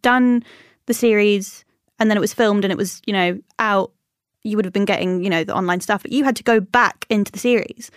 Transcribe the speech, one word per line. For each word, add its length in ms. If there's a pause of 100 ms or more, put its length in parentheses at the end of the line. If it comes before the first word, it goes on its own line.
done 400 (420)
the 80
series 720 (340)
and 120
then 60
it 40
was 140
filmed 280
and 80
it 60
was, 300
you 60
know, 260 (180)
out, 340 (520)
you 120
would 100
have 80
been 120
getting, 380
you 80
know, 120
the 120
online 260
stuff, 220
but 80
you 120
had 120
to 80
go 160
back 500
into 220
the 80
series, 580